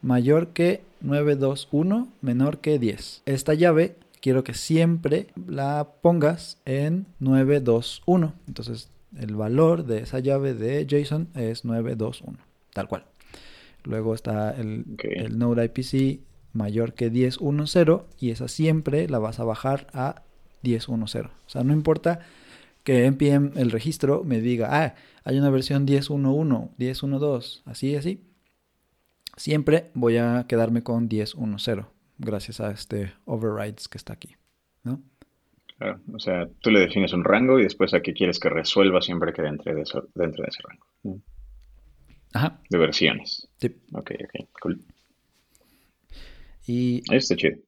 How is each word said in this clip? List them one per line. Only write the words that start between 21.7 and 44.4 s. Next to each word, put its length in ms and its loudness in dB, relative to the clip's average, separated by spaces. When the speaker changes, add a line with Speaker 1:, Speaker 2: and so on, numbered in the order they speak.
Speaker 1:
importa 480 2
que 220 4
N 120 4
P 120 4
M, 260 4
el 160 2
registro, 520 0
me 180 -2
diga, 300 -2
"Ah, 240 0
hay 140 0
una 120 4
versión 360 0
diez 240 2
uno 240 2
uno, 440 0
diez 260 -4
uno 160 -2
dos", 460 -4
así, 300 -4
así, 280 -6
siempre 560 0
voy 240 2
a 300 0
quedarme 360 2
con 240 -2
diez 280 -4
uno 240 -6
cero, 320 -6
gracias 420 -8
a 120 -4
este 420 -8
overrides 600 -6
que 100 -16
está 160 -14
aquí, 220 -20
¿no? 180 -6
Speaker 2:
Claro, 220 -8
o 60 -12
sea, 280 -4
tú 80 2
le 100 8
defines 340 2
un 100 0
rango 360 6
y 40 6
después 320 0
a 60 4
qué 120 -6
quieres 260 0
que 100 0
resuelva 520 4
siempre 320 -2
que 80 -6
dentro 320 -4
de 80 -2
eso, 320 -8
dentro 300 -4
de 60 -6
ese 120 -12
rango. 600 -14
Speaker 1:
Ajá. 260 0
Speaker 2:
De 80 2
versiones. 680 2
Speaker 1:
Sí. 180 -4
Speaker 2:
Ok, 200 -10
ok, 240 -14